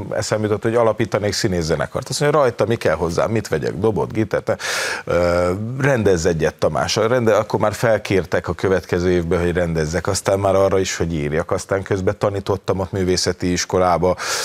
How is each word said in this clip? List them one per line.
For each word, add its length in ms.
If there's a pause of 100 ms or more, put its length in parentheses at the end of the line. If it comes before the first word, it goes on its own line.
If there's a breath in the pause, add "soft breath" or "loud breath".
(100)
eszembe 360
jutott, 160
hogy 120
alapítanék 580
színészzenekart. 760
Azt 120
mondja, 200
"Rajta 260
mi 100
kell 180
hozzá, 320
mit 220
vegyek, 260
dobot, 380
gitárt?" 500 (420 loud breath)
Ö, 460 (300)
"Rendezz 460
egyet, 280
Tamás." 420
Rende-, 400
akkor 240
már 120
felkértek 760
a 40
következő 580
évben, 300
hogy 120
rendezzek. 540
Aztán 320
már 160
arra 240
is, 180
hogy 180
írjak. 360
Aztán 320
közben 360
tanítottam 600
ott 140
művészeti 600
iskolába, 640 (280 loud breath)